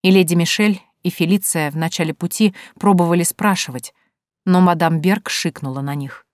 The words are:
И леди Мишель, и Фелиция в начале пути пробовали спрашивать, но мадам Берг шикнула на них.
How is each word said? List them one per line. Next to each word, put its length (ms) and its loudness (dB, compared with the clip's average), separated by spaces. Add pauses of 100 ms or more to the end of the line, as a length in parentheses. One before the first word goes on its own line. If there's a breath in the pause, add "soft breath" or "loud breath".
И 100 4
леди 220 4
Мишель, 480 0 (220)
и 80 -2
Фелиция 600 0
в 60 -10
начале 380 -4
пути 400 -2 (220 loud breath)
пробовали 480 2
спрашивать, 680 -4 (540)
но 160 4
мадам 400 2
Берг 260 -2
шикнула 540 -6
на 120 -6
них. 400 -12